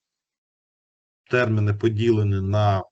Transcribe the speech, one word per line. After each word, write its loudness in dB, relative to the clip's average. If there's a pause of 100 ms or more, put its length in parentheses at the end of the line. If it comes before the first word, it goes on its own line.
(1300)
терміни 0
поділені 0
на 0